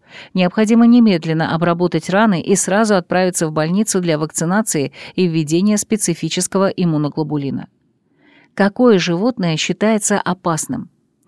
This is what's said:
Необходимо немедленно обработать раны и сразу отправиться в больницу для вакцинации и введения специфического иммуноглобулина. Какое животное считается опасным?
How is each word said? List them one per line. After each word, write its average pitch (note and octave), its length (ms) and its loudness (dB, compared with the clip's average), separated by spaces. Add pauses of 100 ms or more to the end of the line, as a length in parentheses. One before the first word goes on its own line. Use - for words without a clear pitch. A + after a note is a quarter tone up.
(340)
Необходимо A3 520 2
немедленно E3 680 4
обработать E3+ 560 0
раны G3 300 2
и - 160 0
сразу G#3 400 0
отправиться F3+ 500 0
в D#3 60 -6
больницу F3 480 -2
для E3 180 0
вакцинации D#3+ 760 -2 (220)
и F#3 120 2
введения E3 500 0
специфического F#3+ 920 -2
иммуноглобулина. D3+ 1000 -4 (840)
Какое G3+ 440 4
животное F3 580 -2
считается G#3 640 -2
опасным? - 680 -4 (380)